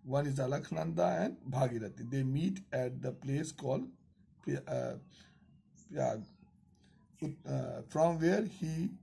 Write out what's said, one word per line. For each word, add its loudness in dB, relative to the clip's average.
One 2
is 0
Alaknanda 2
and -4
Bhagirathi. -2
They 0
meet 2
at -2
the -4
place -2
called -2
Pri-, -2
uh, -2
Prayag, 0
Ut-, -8
uh, -2
from 4
where 6
he -2